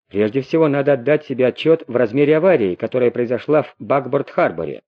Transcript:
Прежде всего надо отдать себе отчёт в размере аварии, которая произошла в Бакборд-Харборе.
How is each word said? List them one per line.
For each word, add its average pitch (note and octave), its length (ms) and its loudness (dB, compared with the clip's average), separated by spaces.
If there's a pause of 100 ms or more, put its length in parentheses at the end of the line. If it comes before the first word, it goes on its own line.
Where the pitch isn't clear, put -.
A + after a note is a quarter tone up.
Прежде G#2+ 320 -2
всего D#3+ 260 0
надо C#3 260 0
отдать C#3+ 320 0
себе B2+ 220 0
отчёт D#3 400 0
в A#2 80 -10
размере C3+ 420 2
аварии, D3 380 2
которая A#2+ 360 -2
произошла B2 520 -2
в - 160 -14
Бакборд-Харборе. B2 1080 -2